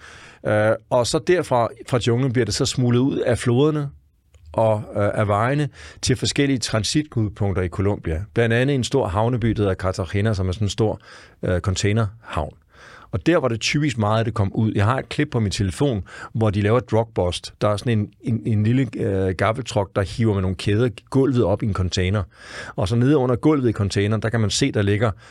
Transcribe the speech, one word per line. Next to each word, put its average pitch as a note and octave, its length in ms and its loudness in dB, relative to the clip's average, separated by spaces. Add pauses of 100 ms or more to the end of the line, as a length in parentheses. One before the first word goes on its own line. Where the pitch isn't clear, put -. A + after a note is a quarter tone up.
(720)
Øh, - 40 0 (140)
og B2 180 2
så D#3 120 0
derfra, C#3 480 2 (200)
fra B2 200 0
junglen, B2 260 2
bliver A2+ 120 2
det G#2 80 -2
så C#3 120 0
smuglet A#2+ 340 2
ud C3+ 180 2
af - 200 0
floderne C#3+ 520 2 (640)
og, A2 300 2 (120)
øh, G#2 180 2
af G#2+ 140 0
vejene B2+ 420 0 (320)
til C3 140 0
forskellige C3+ 440 0
transitknudpunkter G#2 1000 -2
i F2+ 60 0
Colombia. F#2+ 560 -2 (100)
Blandt A#2 220 2
andet C3+ 200 2
en B2 80 0
stor A#2+ 240 0
havneby, A2+ 440 0
der G#2 100 -2
hedder F#2+ 140 0
Cartagena, G2+ 580 -2
som F#2+ 140 -2
er F#2 40 0
sådan G2+ 140 -2
en F#2+ 40 0
stor, G#2 300 -2 (440)
øh, F2+ 160 0
containerhavn. G2+ 920 -2 (580)
Og - 140 -6
der E3+ 120 4
var C3+ 100 0
det A2+ 120 -4
typisk D3 380 -2
meget, A2 280 2
det A2+ 80 -4
kom G2 220 -2
ud. A2 200 2
Jeg G2+ 100 2
har C3 140 0
et - 100 -8
klip - 220 -2
på A#2+ 80 -2
min G#2 120 0
telefon, G#2 520 -2 (300)
hvor A2 160 2
de G2+ 120 0
laver G#2+ 160 4
et A#2+ 140 -4
drug A2+ 240 2
bust. F2+ 460 -2
Der G#2+ 80 2
er G#2 80 0
sådan A2+ 220 0
en, G2+ 100 -2 (120)
en, A2 240 -2
en G#2+ 180 2
lille, B2 240 2 (100)
øh, G2 380 0
gaffeltruck, A2 600 -2
der G#2 60 0
hiver A2 320 0
med G2 80 0
nogle F#2 140 -2
kæder A2 340 0 (200)
gulvet C3+ 340 2
op F#2+ 200 0
i - 20 -2
en F#2+ 80 0
container. F#2 500 0 (520)
Og - 120 -2
så A#2+ 80 0
nede C3 220 4
under B2+ 180 2
gulvet C#3 340 4
i - 20 4
containeren, G2+ 500 0
der A2 80 -2
kan A2+ 100 -2
man G#2 100 2
se, C3+ 220 0
der A2+ 100 0
ligger G2+ 300 2 (200)